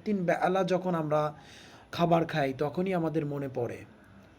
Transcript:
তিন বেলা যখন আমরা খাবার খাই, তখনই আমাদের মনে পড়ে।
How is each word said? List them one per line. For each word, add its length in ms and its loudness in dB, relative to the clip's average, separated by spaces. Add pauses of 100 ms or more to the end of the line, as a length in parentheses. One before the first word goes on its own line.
তিন 200 0
বেলা 380 2
যখন 320 0
আমরা 380 0 (580)
খাবার 340 2
খাই, 320 0
তখনই 360 -2
আমাদের 320 0
মনে 240 -4
পড়ে। 280 -4 (600)